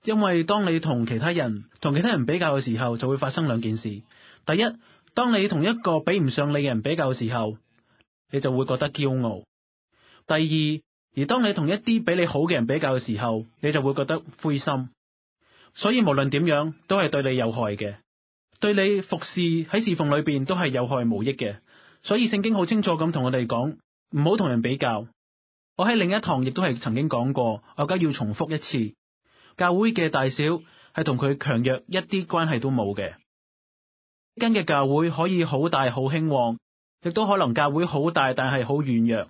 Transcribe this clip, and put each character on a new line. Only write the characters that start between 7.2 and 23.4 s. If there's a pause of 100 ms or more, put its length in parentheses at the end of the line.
候， (720)
你
就
會
覺
得
驕
傲。 (840)
第
二，
而
當
你
同
一
啲
比
你
好
嘅
人
比
較
嘅
時
候， (140)
你
就
會
覺
得 (200)
灰
心。 (840)
所
以
無
論
點
樣， (140)
都
係
對
你
有
害
嘅， (640)
對
你
服
侍
喺
侍
奉
裏
邊
都
係
有
害
無
益
嘅。 (440)
所
以
聖
經
好
清
楚
咁
同
我
哋